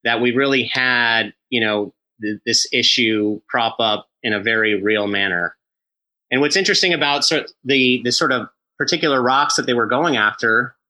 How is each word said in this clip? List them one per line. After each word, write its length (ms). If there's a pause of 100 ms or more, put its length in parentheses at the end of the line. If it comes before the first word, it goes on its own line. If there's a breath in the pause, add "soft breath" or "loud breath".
that 160
we 120
really 320
had, 680 (160)
you 120
know, 320 (280)
th-, 240
this 280
issue 680 (100)
crop 300
up 300 (140)
in 100
a 80
very 400
real 260
manner. 480 (760)
And 100
what's 160
interesting 380
about 320
sort 180
of 80 (140)
the, 400
the 80
sort 180
of 160 (300)
particular 440
rocks 360
that 80
they 80
were 120
going 300
after, 580 (160)